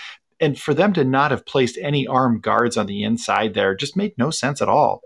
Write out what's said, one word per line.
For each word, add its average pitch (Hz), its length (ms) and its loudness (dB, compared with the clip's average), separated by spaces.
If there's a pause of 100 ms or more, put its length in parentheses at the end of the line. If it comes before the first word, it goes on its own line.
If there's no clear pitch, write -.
(400)
and 143 200 0
for 151 140 0
them 190 200 4
to 165 100 2
not 135 260 2
have 127 160 -2
placed 127 340 0
any 143 280 -2
armed 127 340 2
guards 113 340 0
on 104 120 -2
the 101 160 -6
inside 107 500 0
there 98 220 2
just 139 200 -8
made 208 220 -4
no 151 140 0
sense 139 320 -4
at 101 40 -2
all. 123 380 2